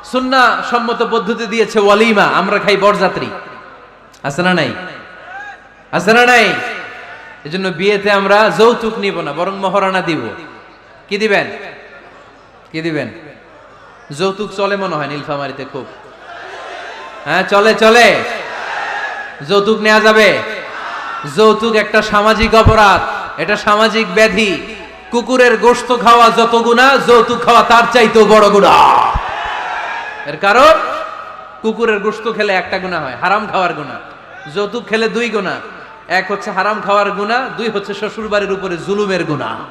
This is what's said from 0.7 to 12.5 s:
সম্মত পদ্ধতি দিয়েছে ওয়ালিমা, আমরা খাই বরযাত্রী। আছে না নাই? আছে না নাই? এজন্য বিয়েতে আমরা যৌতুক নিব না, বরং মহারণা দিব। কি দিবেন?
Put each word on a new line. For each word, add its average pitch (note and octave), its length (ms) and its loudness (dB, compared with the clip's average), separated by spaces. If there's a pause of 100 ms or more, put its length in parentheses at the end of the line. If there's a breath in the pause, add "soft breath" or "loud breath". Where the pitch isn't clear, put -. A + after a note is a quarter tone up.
সম্মত A#3 400 -2
পদ্ধতি A3+ 340 -2
দিয়েছে G#3+ 340 0
ওয়ালিমা, G#3 440 4
আমরা F3+ 360 0
খাই G3 180 0
বরযাত্রী। F3+ 480 0 (1000)
আছে C#3+ 200 -4
না F#3 100 2
নাই? C#3+ 200 0 (1160)
আছে F3 220 0
না A#3+ 120 6
নাই? A3+ 280 4 (920)
এজন্য F#3 220 -6
বিয়েতে G3 440 0
আমরা G3+ 460 4
যৌতুক A3+ 400 2
নিব F#3+ 240 -4
না, D3 120 -8
বরং F#3 220 -4
মহারণা F#3+ 460 -2
দিব। D#3+ 180 -4 (920)
কি G3+ 80 -4
দিবেন? G3 340 0 (1200)